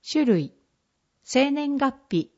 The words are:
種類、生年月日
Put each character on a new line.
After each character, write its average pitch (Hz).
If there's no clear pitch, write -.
種 302
類、 180
生 269
年 285
月 269
日 170